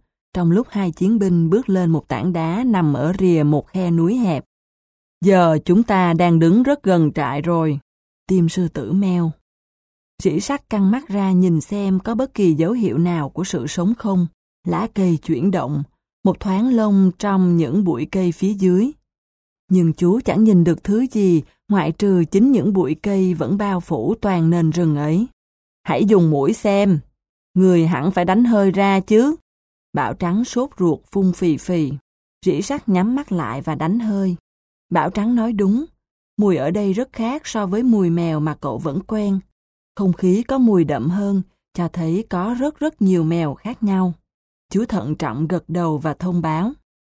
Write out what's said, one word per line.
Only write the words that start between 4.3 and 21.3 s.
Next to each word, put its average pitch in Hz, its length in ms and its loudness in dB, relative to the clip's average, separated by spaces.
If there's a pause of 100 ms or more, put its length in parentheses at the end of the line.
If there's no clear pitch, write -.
"Giờ 175 400 4
chúng 196 180 4
ta 185 300 2
đang 170 260 4
đứng 170 240 4
rất 277 200 0
gần 170 300 2
trại 143 280 -4
rồi," 160 380 -2 (480)
tim 175 220 2
sư 175 180 -2
tử 123 240 -8
meo. 180 400 0 (920)
Rỉ 175 160 0
sắt 277 300 -6
căng 196 220 2
mắt 247 160 -4
ra 196 240 -2
nhìn 180 300 2
xem 196 380 -4
có 220 160 -6
bất 262 180 -4
kỳ 180 200 2
dấu 160 180 0
hiệu 202 260 -2
nào 165 320 -2
của - 140 -8
sự 147 240 -6
sống 180 300 -2
không. 185 300 -2 (400)
Lá 175 280 -4
cây 180 220 2
chuyển 160 340 -2
động, 147 320 -4 (420)
một 185 140 0
thoáng 208 340 0
lông 202 460 4
trong 185 380 2
những 165 260 0
bụi 151 280 -2
cây 185 200 0
phía 190 220 -2
dưới. 196 380 2 (800)
Nhưng 170 220 4
chú 180 320 0
chẳng 202 180 2
nhìn 196 200 6
được 165 200 0
thứ 220 280 0
gì 180 320 2 (260)